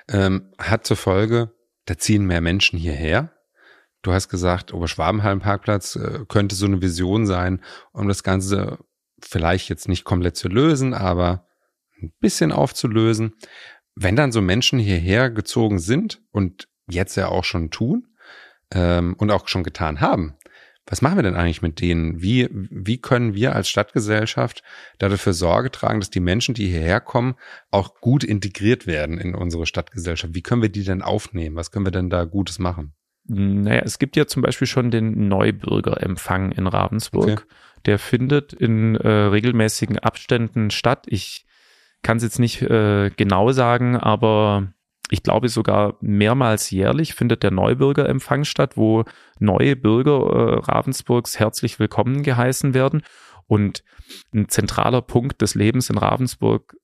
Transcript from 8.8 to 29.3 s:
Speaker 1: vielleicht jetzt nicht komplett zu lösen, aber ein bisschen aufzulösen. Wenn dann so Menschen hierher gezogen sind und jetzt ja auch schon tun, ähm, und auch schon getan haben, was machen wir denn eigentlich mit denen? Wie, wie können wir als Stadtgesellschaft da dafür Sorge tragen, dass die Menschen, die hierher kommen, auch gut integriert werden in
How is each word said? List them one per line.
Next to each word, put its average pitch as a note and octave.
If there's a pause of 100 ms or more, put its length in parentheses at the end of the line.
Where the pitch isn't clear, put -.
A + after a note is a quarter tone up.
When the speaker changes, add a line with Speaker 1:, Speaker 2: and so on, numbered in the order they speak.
Speaker 1:
vielleicht E2+
jetzt -
nicht F#2
komplett F2+
zu F#2
lösen, C3
aber F2+ (520)
ein F2
bisschen E3
aufzulösen. A2+ (680)
Wenn F#2
dann C#3
so A2
Menschen A2
hierher G2+
gezogen G#2+
sind C3
und - (200)
jetzt F#2
ja F#2
auch F2+
schon E2
tun, F3 (560)
ähm, F2
und G#2
auch F#2
schon F#2
getan D2+
haben, E2+ (500)
was -
machen E3
wir D3+
denn F2+
eigentlich E2+
mit D#2+
denen? E2
Wie, A#2+
wie G2
können A#2+
wir A2+
als G2+
Stadtgesellschaft G#2+ (380)
da G2
dafür G2
Sorge F2+
tragen, A2
dass F#2+
die F#2+
Menschen, G2
die G2+
hierher F2
kommen, B2+ (380)
auch -
gut C3
integriert G#2
werden D#2
in F2+